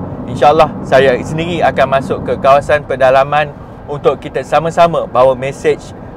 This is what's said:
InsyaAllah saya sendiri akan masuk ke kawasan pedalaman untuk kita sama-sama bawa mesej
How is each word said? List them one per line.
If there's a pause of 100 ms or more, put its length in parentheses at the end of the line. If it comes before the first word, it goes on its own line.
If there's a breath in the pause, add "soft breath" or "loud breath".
(260)
InsyaAllah
saya
sendiri
akan
masuk
ke
kawasan
pedalaman (320)
untuk
kita
sama-sama
bawa
mesej (240)